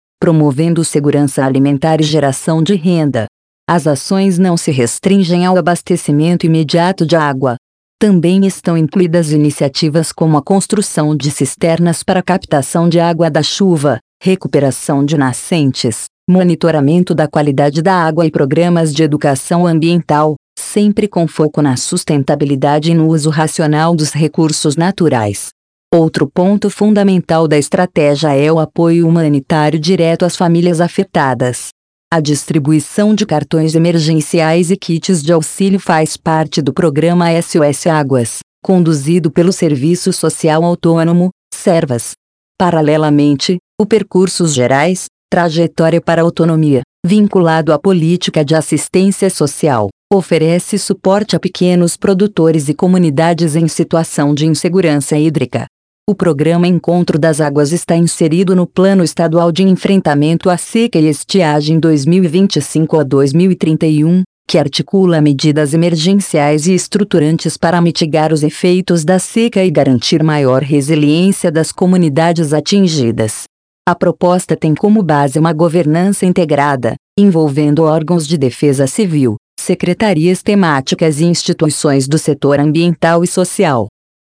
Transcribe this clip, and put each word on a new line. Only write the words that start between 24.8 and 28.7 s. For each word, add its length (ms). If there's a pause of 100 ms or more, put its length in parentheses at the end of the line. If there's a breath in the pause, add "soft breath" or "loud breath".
Outro 340
ponto 440
fundamental 800
da 100
estratégia 760
é 160
o 100
apoio 480